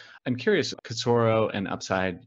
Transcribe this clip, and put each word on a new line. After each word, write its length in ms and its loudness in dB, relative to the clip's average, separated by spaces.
I'm 80 -2
curious, 480 0
Kasoro 720 2
and 120 -2
Upside, 600 -2